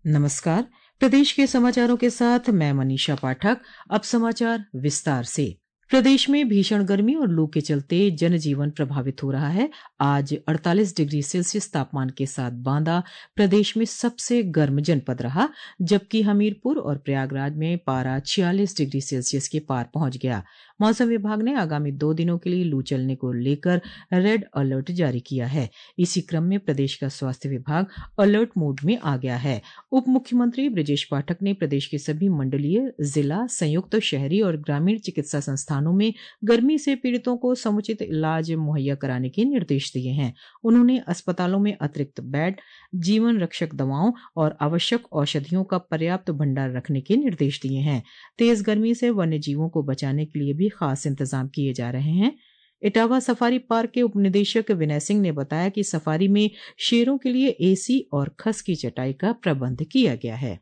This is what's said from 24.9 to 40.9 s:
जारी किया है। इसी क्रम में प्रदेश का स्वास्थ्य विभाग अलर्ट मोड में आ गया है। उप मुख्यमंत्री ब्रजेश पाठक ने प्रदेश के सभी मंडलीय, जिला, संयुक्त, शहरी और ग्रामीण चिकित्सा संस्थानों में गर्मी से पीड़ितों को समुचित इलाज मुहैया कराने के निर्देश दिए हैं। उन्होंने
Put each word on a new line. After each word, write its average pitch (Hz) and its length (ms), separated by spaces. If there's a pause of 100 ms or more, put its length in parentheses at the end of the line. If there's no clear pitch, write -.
जारी 151 280
किया 123 280
है। 131 220 (300)
इसी 175 220
क्रम 165 220
में 190 160
प्रदेश 139 360
का 139 140
स्वास्थ्य 135 400
विभाग 151 380 (320)
अलर्ट 208 380
मोड 143 280
में 220 120
आ 143 200
गया 127 200
है। 123 240 (300)
उप 262 160
मुख्यमंत्री 247 640
ब्रजेश 147 340
पाठक 147 380
ने 196 120
प्रदेश 143 320
के - 120
सभी 156 320
मंडलीय, 147 600 (120)
जिला, 147 460
संयुक्त, 180 500
शहरी 156 420
और 175 180
ग्रामीण 160 400
चिकित्सा 147 400
संस्थानों 143 540
में 214 200 (300)
गर्मी 233 340
से 285 180
पीड़ितों 247 420
को 247 180
समुचित 214 460
इलाज 160 520
मुहैया 151 420
कराने 127 340
के 202 160
निर्देश 180 480
दिए 127 180
हैं। 135 220 (300)
उन्होंने 240 340 (100)